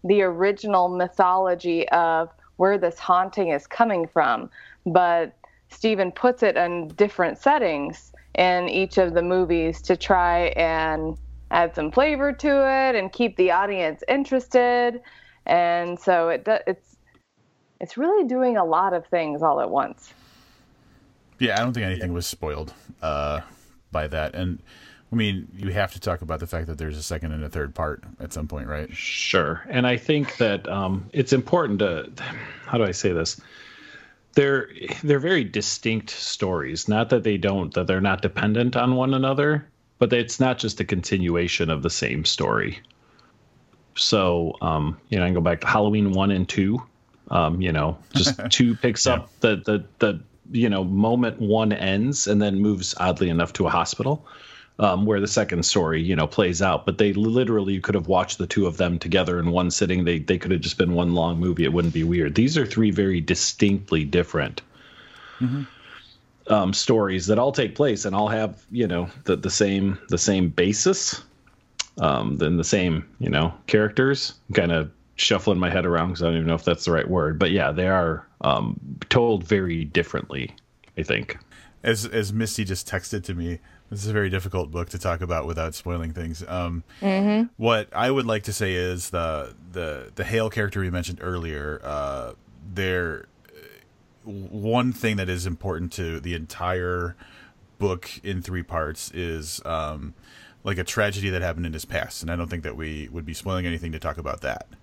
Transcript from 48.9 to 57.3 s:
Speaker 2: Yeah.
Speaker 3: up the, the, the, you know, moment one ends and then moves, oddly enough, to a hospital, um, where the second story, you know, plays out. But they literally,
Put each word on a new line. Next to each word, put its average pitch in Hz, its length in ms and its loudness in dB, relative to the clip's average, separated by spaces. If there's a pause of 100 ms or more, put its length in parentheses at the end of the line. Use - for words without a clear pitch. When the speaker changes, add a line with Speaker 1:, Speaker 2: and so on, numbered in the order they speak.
Speaker 2:
Yeah. 123 80 4
Speaker 3:
up 117 160 -6 (100)
the, 110 240 4
the, 104 200 0 (160)
the, 101 200 2 (300)
you 120 180 2
know, 95 140 0
moment 110 580 2
one 110 320 2
ends 104 540 0
and 104 160 4
then 98 180 2
moves, 101 380 0
oddly 90 300 2
enough, 85 240 0
to 92 160 0
a - 20 2
hospital, 85 560 -2 (540)
um, 101 260 2
where 104 140 2
the 101 80 -2
second 92 360 0
story, 80 380 2
you 90 140 0
know, 78 100 2
plays 90 340 0
out. 90 260 2
But 82 120 -2
they 104 140 4
literally, 107 600 2